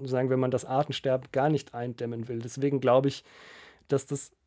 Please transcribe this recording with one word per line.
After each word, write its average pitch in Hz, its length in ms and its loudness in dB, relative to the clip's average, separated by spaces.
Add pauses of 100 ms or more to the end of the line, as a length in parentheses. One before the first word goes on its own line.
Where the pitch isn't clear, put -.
sagen, 127 240 0
wenn 131 100 2
man 127 120 2
das 123 140 0
Artensterben 131 640 -2
gar 139 180 2
nicht 151 240 -2
eindämmen 117 540 -6
will. 120 100 -6
Deswegen 131 420 -2
glaube 127 280 6
ich, - 160 -4 (640)
dass - 180 0
das - 240 -8 (180)